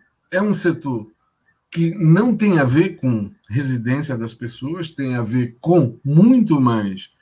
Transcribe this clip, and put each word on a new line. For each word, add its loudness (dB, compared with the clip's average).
é 0
um 0
setor -4
que -2
não 4
tem 2
a 2
ver 0
com -4
residência -4
das -8
pessoas, -10
tem -6
a -4
ver -4
com 2
muito 4
mais -2